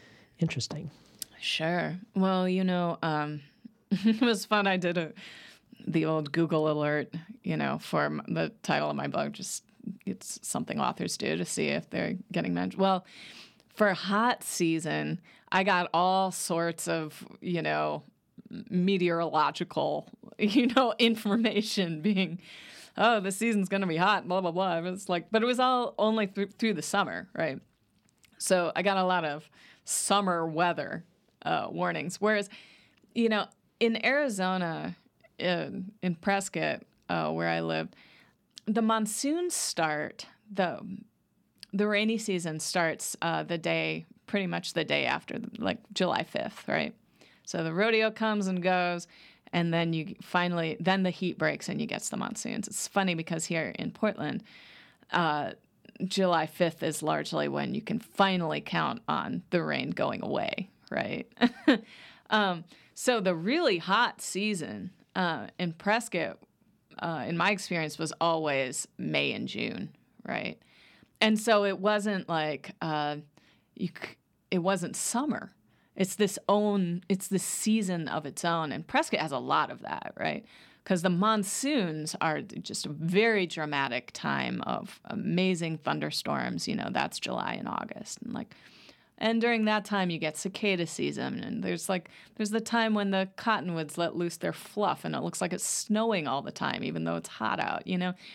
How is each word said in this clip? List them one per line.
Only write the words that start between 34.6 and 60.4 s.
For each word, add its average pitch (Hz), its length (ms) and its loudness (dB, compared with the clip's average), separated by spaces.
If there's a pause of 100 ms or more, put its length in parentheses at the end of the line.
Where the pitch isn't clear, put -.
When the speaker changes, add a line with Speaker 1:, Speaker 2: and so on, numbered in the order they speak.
Speaker 2:
in, 180 520 -2 (100)
in 180 140 0
Prescott, 175 680 -2 (260)
uh, 165 220 0
where - 180 0
I 165 120 0
lived, 165 340 -4 (720)
the 220 160 0
monsoons 226 760 0
start, - 680 -2 (260)
the, 185 280 0 (960)
the 202 140 2
rainy 214 300 4
season 175 420 -2
starts, - 600 0
uh, 160 220 0
the 170 140 -4
day, 165 480 0 (220)
pretty 196 200 0
much 170 260 -4
the 165 100 0
day 147 220 2
after, - 340 -2 (180)
like, - 220 -2 (140)
July - 300 0
fifth, - 440 -8
right? - 260 0 (500)
So 170 200 -4
the 160 100 -2
rodeo 220 380 4
comes 214 360 0
and 185 160 0
goes, 175 440 2 (440)
and 170 220 2
then 165 200 2
you 160 280 -4
finally, 175 580 0
then 190 240 2
the 185 60 4
heat 175 280 -2
breaks 156 320 -2
and 147 120 -4
you 151 60 -4
get - 160 -6
the - 140 -6
monsoons. - 500 -6
It's - 200 -8
funny 190 280 0
because 165 300 -4
here 160 320 -2
in - 140 -6
Portland, - 520 -4 (680)
uh, 151 400 2 (540)
July 180 400 2
fifth 165 380 0
is 156 200 -2
largely 151 440 0
when 139 280 -2
you - 60 -4
can - 180 -2
finally 175 600 2
count 151 460 -2
on 165 420 -2
the 175 140 2
rain 139 260 -2
going - 340 -2
away, - 460 -2 (220)